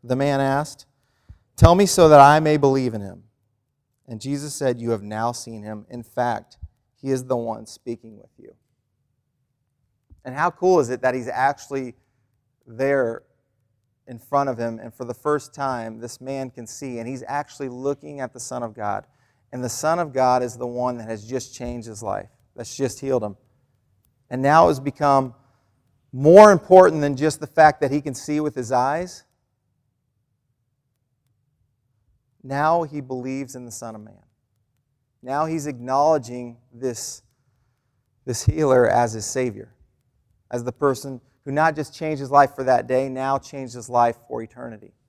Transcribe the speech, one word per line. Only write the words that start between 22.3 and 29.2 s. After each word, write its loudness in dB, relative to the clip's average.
that's -14
just -6
healed -2
him. -10
And -8
now 6
it's 0
become 0
more 10
important 8
than -2
just -2
the -10
fact 6
that 0
he -2
can -8
see -6
with -4
his -8
eyes. -2